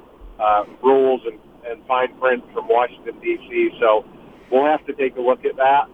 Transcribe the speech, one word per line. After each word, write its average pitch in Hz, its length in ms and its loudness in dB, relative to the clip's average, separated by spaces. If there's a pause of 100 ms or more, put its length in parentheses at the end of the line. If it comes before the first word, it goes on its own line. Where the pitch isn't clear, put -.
(400)
uh, 107 240 0 (180)
rules 135 440 2
and, 107 120 -12 (300)
and 113 180 -12
fine 127 320 -2
print 123 240 -2 (120)
from 110 140 -8
Washington, 117 520 -2
D 117 160 -4 (140)
C, 117 280 -2
so 107 260 2 (460)
we'll 131 140 2
have 151 220 0
to 143 80 -10
take 131 220 -4
a 127 40 -8
look 123 240 -2
at 139 120 -4
that. 135 380 2